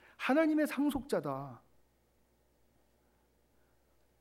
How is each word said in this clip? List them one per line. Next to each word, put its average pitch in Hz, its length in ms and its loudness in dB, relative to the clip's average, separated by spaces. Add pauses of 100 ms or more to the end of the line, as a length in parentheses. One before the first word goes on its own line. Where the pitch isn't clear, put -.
(160)
하나님의 302 520 2
상속자다. 147 920 -4 (2500)